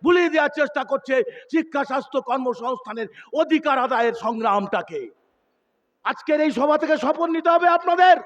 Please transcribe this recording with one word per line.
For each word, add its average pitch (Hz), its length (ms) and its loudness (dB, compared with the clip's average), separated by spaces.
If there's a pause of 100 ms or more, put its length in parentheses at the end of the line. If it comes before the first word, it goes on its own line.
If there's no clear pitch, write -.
ভুলিয়ে 349 240 4
দেওয়ার 294 260 0
চেষ্টা 285 300 -2
করছে 269 380 -2 (280)
শিক্ষা, 311 340 -2
স্বাস্থ্য, 269 360 -4
কর্মসংস্থানের 240 840 -6 (260)
অধিকার 302 460 2
আদায়ের 233 340 0
সংগ্রামটাকে। 202 960 -2 (960)
আজকের 302 360 -2
এই 302 100 4
সভা 294 280 2
থেকে 311 180 0
শপথ 311 340 -2
নিতে 330 200 0
হবে 339 180 4
আপনাদের 349 580 4